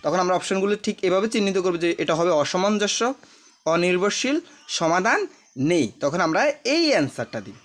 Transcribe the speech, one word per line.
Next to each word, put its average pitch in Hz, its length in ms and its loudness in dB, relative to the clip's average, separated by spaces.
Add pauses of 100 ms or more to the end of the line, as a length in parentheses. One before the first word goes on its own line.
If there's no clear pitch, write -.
তখন 160 160 0
আমরা 180 160 2
অপশনগুলো 190 400 0
ঠিক 208 260 -6
এভাবে 190 260 2
চিহ্নিত 202 300 0
করবো 180 200 0
যে 170 200 0
এটা 165 180 0
হবে 170 160 2
অসামঞ্জস্য, 202 800 0 (520)
অনির্ভরশীল, 180 760 0 (280)
সমাধান 185 600 0 (300)
নেই, 139 420 0
তখন 147 220 -2
আমরা 185 300 2 (120)
এই 311 260 0
অ্যান্সারটা 131 520 -2
দিই 98 120 -16 (120)